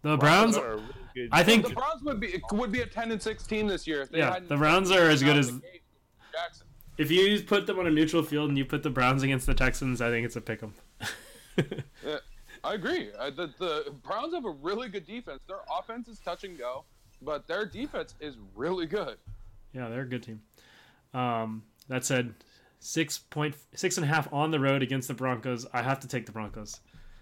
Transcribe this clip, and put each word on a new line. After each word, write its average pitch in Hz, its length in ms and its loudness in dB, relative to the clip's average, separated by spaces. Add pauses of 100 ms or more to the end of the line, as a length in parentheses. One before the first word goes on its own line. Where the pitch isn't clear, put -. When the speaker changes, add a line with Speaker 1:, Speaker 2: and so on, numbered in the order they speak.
Speaker 1:
The 151 140 2
Browns, 180 400 8
Speaker 2:
Broncos - 20 2
are 113 140 -4
a 107 40 -4
really 110 180 -10 (200)
good 123 180 -6
Speaker 1:
I 165 100 6
think 214 240 8
Speaker 3:
The 208 80 -2
Browns 277 300 -2
would 262 160 -2
be, 185 200 -4 (120)
would 220 180 0
be 247 120 0
a 226 40 -2
ten 226 240 -4
and 220 100 -2
six 220 260 -6
team 214 200 -2
this 185 200 -2
year 147 160 -2
if 135 80 -8
they 160 80 0
Speaker 1:
Yeah, 156 160 2
Speaker 3:
hadn't 180 140 -8
Speaker 1:
the 151 80 0
Browns 170 360 6
are 175 180 8
as 147 120 6
good 147 100 8
Speaker 3:
out 147 60 8
Speaker 1:
as 135 100 4
Speaker 3:
the 123 120 -6
gate - 220 -20 (380)
with - 120 -20
Jackson. 165 340 -10 (320)
Speaker 1:
If 147 120 0
you 196 320 6
put 202 240 2
them 190 140 -2
on 175 60 0
a 165 40 2
neutral 156 320 4
field 147 260 0
and 139 80 2
you 139 80 2
put 143 200 -2
the 151 60 0
Browns 131 340 4
against 135 220 0
the 139 80 4
Texans, 127 460 2
I 117 100 2
think 117 140 0
it's 117 120 -6
a 113 40 -6
pick 107 220 -8
'em. 107 120 -12 (260)
<laughs> - 840 -6 (200)
Speaker 3:
Yeah, 151 140 -4 (440)
I 180 120 -4
agree. 220 340 -4 (100)
Uh, 135 120 -6
the, 165 160 -6 (120)
the 151 360 -4 (100)
Browns 262 300 -4
have 294 100 -6
a 202 60 -4
really 185 400 -6
good 180 160 -10
defense. 185 420 -12
Their 190 120 -12 (180)
offense 226 300 -10
is 226 120 -20
touch 175 240 -8
and 180 140 -14
go, 127 260 -8 (380)
but 147 260 -6
their 196 160 -2
defense 202 560 -10
is 147 160 -12 (180)
really 170 320 -2
good. 151 300 -4 (560)
Speaker 1:
Yeah, 127 160 -8
they're 120 140 -6
a 131 40 -8
good 123 160 -6
team. 110 200 -14 (720)
Um, 113 480 -2 (260)
that 127 160 -2
said, 123 300 0 (440)
six - 400 -4
point, 151 360 -4 (200)
six 180 220 -2
and 170 80 0
a 143 40 2
half 151 260 2
on 151 160 2
the 156 100 2
road 135 220 4
against 131 260 -2
the 131 60 -4
Broncos. 123 580 -4
I 123 100 0
have 135 180 0
to 127 80 -14
take 120 180 -4
the 107 60 -16
Broncos. 107 480 -10 (420)